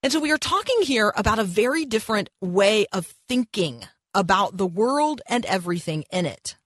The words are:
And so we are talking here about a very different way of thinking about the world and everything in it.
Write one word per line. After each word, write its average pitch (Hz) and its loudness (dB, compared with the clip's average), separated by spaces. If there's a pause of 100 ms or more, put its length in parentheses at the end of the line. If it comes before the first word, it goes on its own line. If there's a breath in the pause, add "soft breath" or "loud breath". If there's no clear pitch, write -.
And 262 0
so 311 2
we 302 0
are 302 2
talking 440 0
here 240 2
about 220 0
a 220 0
very 240 0
different 220 -2 (120)
way 196 2
of 185 -6 (140)
thinking 170 -2 (300)
about 190 2
the 190 0
world 262 0
and 233 0
everything 175 -4
in 185 -2
it. - -10